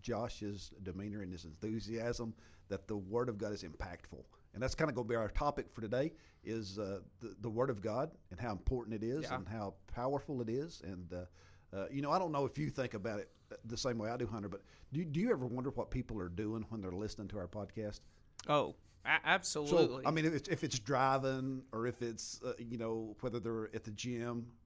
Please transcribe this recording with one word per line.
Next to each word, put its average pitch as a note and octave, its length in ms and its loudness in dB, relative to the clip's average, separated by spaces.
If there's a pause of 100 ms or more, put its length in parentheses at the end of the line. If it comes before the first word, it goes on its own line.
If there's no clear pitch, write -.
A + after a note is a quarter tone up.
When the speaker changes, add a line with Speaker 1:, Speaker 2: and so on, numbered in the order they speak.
Speaker 1:
Josh's G#2 680 -2 (100)
demeanor G2 400 -4
and F#2 100 -4
his E2+ 140 -8
enthusiasm A2+ 880 -2 (340)
that F#2+ 180 -4
the G#2+ 100 -2
Word G#2+ 340 2
of G#2 80 -2
God G#2 140 -2
is G2+ 100 -4
impactful. F2 600 -8 (280)
And G2+ 100 -6
that's C3 120 2
kinda D3+ 180 4
gonna A2+ 160 0
be A#2 60 2
our A2 160 2
topic C#3+ 420 2
for - 80 -10
today B2 320 2 (320)
is, G#2 340 -4
uh, G2 220 -2 (200)
the, G#2+ 200 -10
the A#2 80 -2
Word A#2 220 4
of G#2 100 -2
God A2+ 300 0 (200)
and F#2 80 -10
how A#2+ 140 -2
important A2+ 420 0
it G#2+ 120 0
is C#3 160 0
Speaker 2:
Yeah. C#3 140 -2
Speaker 1:
and F#2 120 -4
how G#2 260 -2 (120)
powerful C3 560 0
it A2+ 80 -2
is. C#3+ 340 -2
And, F2+ 300 -6
uh, F2+ 100 -4 (480)
uh, G2 180 -2
you C#3 120 -2
know, D3 80 0
I E3+ 80 6
don't F3 140 2
know C#3+ 120 2
if C3 140 -2
you D3 100 0
think B2+ 260 -2
about G#2 260 -2
it - 100 -8 (340)
the A2+ 120 -6
same A#2+ 200 0
way G#2+ 140 0
I G#2 80 -2
do, A#2 80 0
Hunter, G2+ 220 -2
but E2+ 140 -8 (300)
do, D#3+ 120 0
do D#3 160 0
you A#3 100 6
ever C3+ 160 2
wonder B2+ 240 -2
what - 200 -2
people A#2+ 280 -2
are F2+ 100 -2
doing G#2+ 400 -2
when A2+ 120 -4
they're F#2+ 100 -4
listening G#2 380 -4
to G#2 100 -6
our F2+ 100 -4
podcast? G#2 520 -4 (460)
Speaker 2:
Oh, C#3+ 280 4 (300)
a-, D3 200 6
absolutely. D3+ 800 4
Speaker 1:
So, C3 60 2
I - 20 8
mean, D#3+ 160 6
if E3+ 80 4
it's, - 140 0
if E3 160 2
it's C3+ 140 0
driving C3 840 4 (100)
or A2+ 140 0
if B2 160 -2
it's, A#2 420 -4
uh, B2 140 0
you A#2 200 -4
know, A2+ 420 -2
whether A#2+ 200 0
they're A2 340 0
at A2 100 -4
the A2+ 80 -8
gym A#2+ 540 -2 (200)